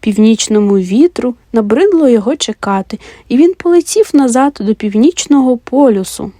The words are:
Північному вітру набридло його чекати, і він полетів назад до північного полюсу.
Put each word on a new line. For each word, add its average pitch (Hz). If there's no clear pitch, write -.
Північному 208
вітру 240
набридло 285
його 233
чекати, 202
і 240
він 339
полетів 349
назад 269
до 208
північного 254
полюсу. 233